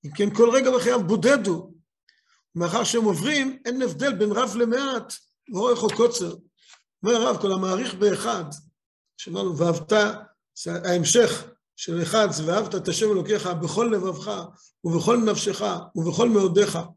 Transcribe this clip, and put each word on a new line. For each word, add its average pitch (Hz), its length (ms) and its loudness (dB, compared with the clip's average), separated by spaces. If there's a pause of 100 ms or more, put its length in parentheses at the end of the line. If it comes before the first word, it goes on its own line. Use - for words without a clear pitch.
אם 143 60 -12
כן 202 240 -2
כל 233 180 6
רגע 262 180 4
בחייו 240 360 2
בודד 214 400 2
הוא. 165 260 -4 (800)
מאחר 175 280 0
שהם 226 200 0
עוברים, 262 600 0
אין 254 160 -4
הבדל 233 340 -2
בין 208 160 0
רב 214 240 -2
למעט, 240 580 -2 (400)
ואורך 233 300 0
או 220 60 2
קוצר." 202 460 0 (680)
אומר 226 120 4
הרב, 226 260 0
"כל 196 100 0
המאריך 190 420 -2
באחד", 196 500 0 (760)
שאמרנו, 180 400 -6
"ואהבת", 170 360 0 (680)
זה 170 80 -8 (140)
ההמשך 180 580 2 (320)
של 170 260 -6
אחד, 196 300 2
זה 156 160 -4
"ואהבת 202 280 -2
את - 120 -4
השם 214 240 0
אלוקיך 185 360 -2
בכל 175 460 -2
לבבך, 185 500 -6 (400)
ובכל 170 340 2
נפשך, 208 440 0 (340)
ובכל 170 340 2
מאודיך". 196 500 2 (180)